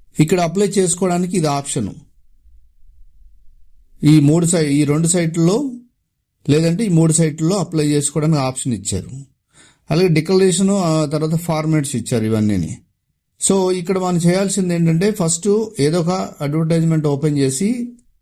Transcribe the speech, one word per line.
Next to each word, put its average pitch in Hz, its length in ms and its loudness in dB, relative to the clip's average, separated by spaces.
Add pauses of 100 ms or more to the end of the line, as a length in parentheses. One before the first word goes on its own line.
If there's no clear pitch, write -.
(200)
ఇక్కడ 175 200 2
అప్లై 175 260 0
చేసుకోవడానికి 180 680 0
ఇది 156 100 0
ఆప్షన్. 139 420 -4 (2250)
ఈ 151 160 6
మూడు 156 260 4
సై-, 160 240 0
ఈ 143 140 2
రెండు 151 240 0
సైట్లలో, 175 640 0 (760)
లేదంటే 165 360 2
ఈ 214 40 -2
మూడు 165 240 4
సైట్లలో 160 440 0
అప్లై 160 300 -2
చేసుకోవడానికి 147 540 0
ఆప్షన్ 131 340 -4
ఇచ్చారు. 98 360 -8 (800)
అలాగే 180 180 2
డిక్లరేషన్, 190 640 2
ఆ 160 340 0
తర్వాత 156 300 -2
ఫార్మాట్స్ 156 600 -2
ఇచ్చారు 113 280 -2
ఇవన్నీని. 104 540 0 (720)
So, 185 240 2
ఇక్కడ 185 260 -2
మనం 180 200 -2
చేయాల్సింది 180 560 0
ఏంటంటే, 170 380 2
ఫస్ట్ 175 360 -2 (320)
ఏదో 151 200 2
ఒక 165 100 -2 (300)
అడ్వర్టైజ్‌మెంట్ 160 680 0
ఓపెన్ 147 320 0
చేసి 196 520 -2 (320)